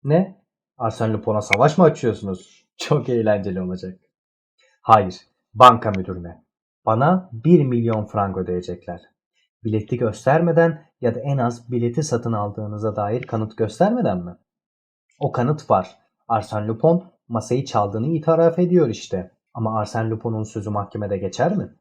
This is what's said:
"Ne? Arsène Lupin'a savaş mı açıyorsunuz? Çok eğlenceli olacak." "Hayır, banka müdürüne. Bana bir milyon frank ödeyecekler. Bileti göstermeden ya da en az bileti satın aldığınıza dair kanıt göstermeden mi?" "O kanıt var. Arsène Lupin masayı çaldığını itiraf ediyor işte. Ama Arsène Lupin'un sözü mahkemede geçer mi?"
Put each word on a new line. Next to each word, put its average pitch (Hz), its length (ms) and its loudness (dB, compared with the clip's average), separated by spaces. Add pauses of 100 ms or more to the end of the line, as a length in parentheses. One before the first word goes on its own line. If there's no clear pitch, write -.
"Ne? 175 420 0 (320)
Arsène 113 360 -2
Lupin'a 104 280 -2
savaş 135 360 2
mı 185 60 6
açıyorsunuz? - 840 -2 (100)
Çok 135 320 -2
eğlenceli 104 520 0
olacak." 92 380 -10 (800)
"Hayır, 101 340 4 (380)
banka 113 380 6
müdürüne. 90 520 -8 (420)
Bana 151 480 2
bir 147 320 4
milyon 117 400 0
frank 98 320 -4
ödeyecekler. 90 640 -8 (640)
Bileti 110 340 -4
göstermeden 160 880 2 (160)
ya 120 140 0
da 123 40 -8
en 139 180 -2
az 120 340 -4
bileti 120 320 -2
satın 117 300 -2
aldığınıza 104 640 -6
dair 107 260 -2
kanıt 110 360 -6
göstermeden 151 600 0
mi?" 87 200 -12 (840)
"O 143 120 -4
kanıt 135 380 -2
var. 95 280 2 (320)
Arsène 107 380 -4
Lupin 160 360 2 (240)
masayı 123 380 -4
çaldığını 110 420 -2
itiraf 165 520 2
ediyor 175 300 4
işte. 92 420 -8 (220)
Ama 110 300 -2
Arsène 110 260 -4
Lupin'un 110 340 -4
sözü 107 260 -8
mahkemede 101 480 -4
geçer 120 400 -2
mi?" 110 240 -6